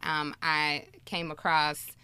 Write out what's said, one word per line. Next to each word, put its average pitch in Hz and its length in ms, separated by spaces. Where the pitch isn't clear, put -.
um, 151 380
I 151 460
came 170 260
across 151 560